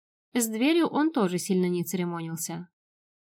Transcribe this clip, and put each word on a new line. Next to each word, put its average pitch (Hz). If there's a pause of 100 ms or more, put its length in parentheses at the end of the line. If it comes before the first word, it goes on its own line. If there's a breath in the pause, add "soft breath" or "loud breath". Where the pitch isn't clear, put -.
(340)
С 233
дверью 277
он 311
тоже 180
сильно 180
не 175
церемонился. 170 (680)